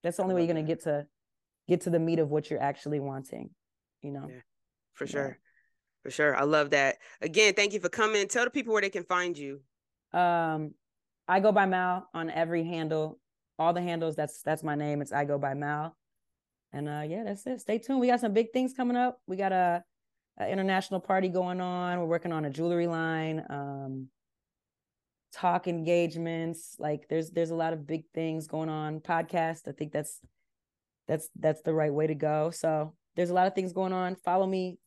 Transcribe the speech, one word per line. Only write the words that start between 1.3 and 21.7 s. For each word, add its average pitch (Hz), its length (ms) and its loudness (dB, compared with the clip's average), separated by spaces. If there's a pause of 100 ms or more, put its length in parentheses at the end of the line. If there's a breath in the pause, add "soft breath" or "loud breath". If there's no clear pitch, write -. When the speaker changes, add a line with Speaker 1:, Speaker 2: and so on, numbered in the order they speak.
Speaker 1:
get 175 140 4
to 180 80 -2
the 170 100 4
meat 165 180 2
of 156 100 4
what 151 220 0
you're 151 100 -2
actually 143 380 -2
wanting, 135 520 -8 (520)
you 147 80 -8
know? 139 180 -10
Speaker 2:
Yeah, 127 120 -18 (540)
for 139 100 -8
Speaker 1:
Yeah. 139 80 -8
Speaker 2:
sure. 139 260 -6 (640)
For 135 80 -10
sure. 147 260 2
I 135 60 2
love 147 280 4
that. 139 260 4 (240 loud breath)
Again, 196 340 6
thank 202 180 2
you 208 80 -2
for 175 80 -2
coming. 214 380 2
Tell 240 180 0
the 247 60 -2
people 233 220 -2
where 208 100 4
they 196 80 0
can 180 140 -6
find 175 340 -2
you. 139 220 -10 (520)
Speaker 1:
Um, 165 640 2 (540)
I 185 100 6
go 202 140 6
by 202 140 6
Mal 180 480 0
on 165 160 -4
every 165 340 0
handle, 160 560 -2 (400)
all 170 120 4
the 175 100 0
handles. 165 340 -2
That's, - 260 -4
that's 156 220 -2
my 151 100 -2
name. 147 280 -2
It's 139 100 -8
I 143 120 0
Go 143 140 -2
By 139 160 -2
Mal. 147 420 -6 (760)
And, 147 160 -6
uh, 147 180 -6
yeah, 180 160 -6
that's 202 240 -8
it. 254 140 -6
Stay 220 180 -2
tuned. 269 220 -2
We 247 80 4
got 240 120 4
some 226 120 0
big 226 200 2
things 254 220 0
coming 247 220 0
up. 247 300 0
We 185 100 -6
got 190 160 0
a, 180 320 2 (540)
a - 100 -2
international 190 520 0
party 190 280 2
going 180 320 -2
on. 180 380 -2